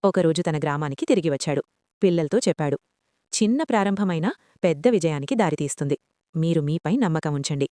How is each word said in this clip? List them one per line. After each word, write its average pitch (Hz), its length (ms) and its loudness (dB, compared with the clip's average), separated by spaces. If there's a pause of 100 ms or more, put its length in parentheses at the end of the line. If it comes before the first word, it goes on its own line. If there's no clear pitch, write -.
ఒకరోజు 175 380 2
తన 156 160 -2
గ్రామానికి 147 480 -4
తిరిగి 170 240 2
వచ్చాడు. 139 340 -2 (380)
పిల్లలతో 170 360 2
చెప్పాడు, 151 400 0 (640)
"చిన్న 240 200 2
ప్రారంభమైనా 196 720 0 (320)
పెద్ద 160 240 2
విజయానికి 160 460 0
దారితీస్తుంది. 151 640 0 (380)
మీరు 165 240 2
మీపై 156 360 -2
నమ్మకం 160 380 0
ఉంచండి." 139 380 -2